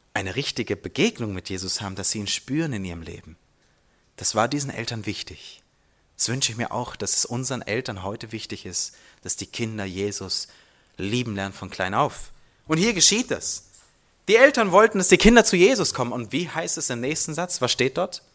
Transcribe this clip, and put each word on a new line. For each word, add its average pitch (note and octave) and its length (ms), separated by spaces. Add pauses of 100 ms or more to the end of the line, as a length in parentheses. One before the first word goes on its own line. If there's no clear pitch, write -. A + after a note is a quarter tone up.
(140)
eine F#2+ 220
richtige A#2 400
Begegnung B2 580
mit F#2 160
Jesus F#2 320
haben, G2 140
dass F#2+ 160
sie A2 80
ihn G2+ 80
spüren D3 460
in G2 100
ihrem E2+ 180
Leben. D#2+ 360 (800)
Das - 180
war A2 120
diesen C#3 240
Eltern A2+ 340
wichtig. - 560 (560)
Das - 120
wünsche B2+ 220
ich A2 60
mir A#2+ 140
auch, A#2+ 240
dass - 200
es - 100
unseren B2+ 360
Eltern G#2 420
heute G#2+ 280
wichtig G#2+ 340
ist, - 300 (260)
dass - 140
die - 120
Kinder A2 380
Jesus F#2+ 600 (500)
lieben G#2+ 380
lernen G2 180
von F#2+ 160
klein F#2+ 240
auf. - 380 (360)
Und D#3+ 100
hier G#3+ 160
geschieht G3+ 380
das. - 340 (640)
Die G3+ 100
Eltern B3 340
wollten, G#3 280
dass F#3 100
die F3 80
Kinder A3+ 260
zu - 120
Jesus G3 380
kommen. A#2+ 200
Und A#2 180
wie D#3+ 160
heißt E3 300
es - 120
im A#2+ 120
nächsten D3+ 320
Satz? F3 280
Was B2 100
steht - 260
dort? - 240 (120)